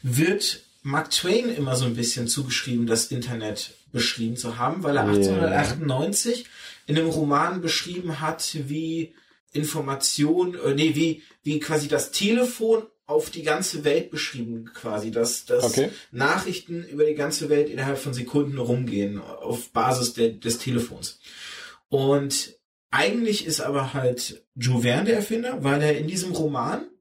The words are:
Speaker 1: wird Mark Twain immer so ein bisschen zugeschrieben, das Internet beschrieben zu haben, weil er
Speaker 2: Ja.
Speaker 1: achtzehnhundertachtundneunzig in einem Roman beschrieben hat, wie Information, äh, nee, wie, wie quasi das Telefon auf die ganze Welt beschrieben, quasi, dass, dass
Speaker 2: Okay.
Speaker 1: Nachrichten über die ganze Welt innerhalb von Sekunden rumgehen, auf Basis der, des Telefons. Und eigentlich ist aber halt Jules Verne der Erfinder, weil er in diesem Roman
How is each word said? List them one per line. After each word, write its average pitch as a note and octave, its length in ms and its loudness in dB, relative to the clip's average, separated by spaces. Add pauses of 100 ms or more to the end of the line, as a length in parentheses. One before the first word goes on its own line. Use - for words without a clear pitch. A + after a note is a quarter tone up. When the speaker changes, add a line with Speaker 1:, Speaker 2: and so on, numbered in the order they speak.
Speaker 1:
wird D#3+ 600 0 (200)
Mark D3 280 -2
Twain A3+ 440 2
immer C3+ 220 0
so B2+ 100 2
ein A#2 100 0
bisschen A#2+ 320 -2
zugeschrieben, B2 580 -2
das A2+ 200 2
Internet A#2 680 -6 (200)
beschrieben A#2 440 -2
zu A#2 220 -6
haben, D#3+ 260 -2
weil C#3+ 120 2
er G#2 100 2
Speaker 2:
Ja. G#2 60 2
Speaker 1:
achtzehnhundertachtundneunzig D3 1300 2 (400)
in D3+ 100 0
einem D#3+ 140 2
Roman D#3 500 2
beschrieben E3 600 -4
hat, D#3+ 360 -4 (120)
wie D#3+ 440 -4 (400)
Information, D3 1000 0
äh, C#3 200 0
nee, D3+ 200 4
wie, D#3+ 280 0 (200)
wie D3+ 180 -2
quasi D3 280 0
das D3 240 0
Telefon A3+ 720 2 (200)
auf D3+ 260 2
die E3 120 -12
ganze D3+ 420 -2
Welt D3+ 260 2
beschrieben, A#2 600 -8
quasi, G#2+ 380 -6
dass, A#2 340 0
dass A#2+ 200 4
Speaker 2:
Okay. C3+ 260 4 (200)
Speaker 1:
Nachrichten E3+ 720 -2
über D3 200 2
die D3+ 100 4
ganze D3 360 -2
Welt D3 180 6
innerhalb C3+ 300 -2
von C3 160 -4
Sekunden C3+ 440 0
rumgehen, G#2+ 600 0
auf - 520 -8
Basis B2 420 2
der, A#2 160 2
des A2+ 280 -4
Telefons. - 600 -4 (680)
Und C#3 680 2 (360)
eigentlich A3 560 2
ist D#3 140 -2
aber C#3 320 -2
halt B2+ 520 -2 (100)
Jules A#2+ 280 2
Verne D#3 240 2
der A3+ 100 4
Erfinder, A3+ 460 -2
weil C#3+ 200 4
er D3+ 160 4
in D#3 100 -2
diesem F3+ 240 -4
Roman D3 540 -2 (140)